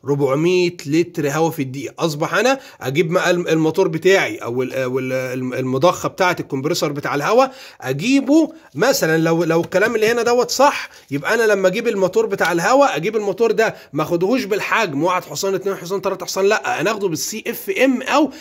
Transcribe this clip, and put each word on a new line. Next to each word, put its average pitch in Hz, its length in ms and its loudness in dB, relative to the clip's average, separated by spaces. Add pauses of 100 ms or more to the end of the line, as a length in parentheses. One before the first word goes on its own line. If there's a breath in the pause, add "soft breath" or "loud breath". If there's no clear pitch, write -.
ربعمية 156 720 2 (100)
لتر 160 440 0
هواء 156 200 0
في 156 120 -6
الدقيقة. 131 360 -8
أصبح 151 360 -2
أنا 254 240 2 (220 loud breath)
أجيب 151 300 0
مع 170 200 2
الم-، 175 180 -2
الموتور 160 400 2
بتاعي 160 480 2
أو 120 260 -4
ال-، 127 100 -4
أو 127 260 -2
ال-، 131 140 -4
الم-، 127 420 -4
المضخة 131 540 0
بتاعة 180 320 0
الكمبريسور 151 520 -4
بتاع 139 220 -6
الهواء، 220 400 2 (260 loud breath)
أجيبه 247 720 2 (220 loud breath)
مثلًا 165 440 2
لو، 165 260 2
لو 165 160 2
الكلام 233 340 0
اللي 220 180 2
هنا 240 100 0
دوت 240 280 2
صح، - 380 2 (220 loud breath)
يبقى 156 240 -2
أنا 233 80 2
لما 196 260 4
أجيب 226 200 0
الموتور 202 380 0
بتاع 190 260 0
الهواء 208 440 4
أجيب 208 200 -4
الموتور 214 360 0
ده 202 220 2 (180 loud breath)
ما 147 100 -2
أخدهوش 190 420 0
بالحجم، 190 580 0
واحد 180 220 0
حصان، 190 300 -4
اتنين 190 220 -4
حصان، 175 260 -6
تلاتة 190 240 -4
حصان، 196 180 -2
لأ، 196 360 0
أنا 190 100 2
أخده 208 180 -2
بالسي 175 380 -6
إف 220 240 -8
إم 233 320 2
أو 277 280 2 (100)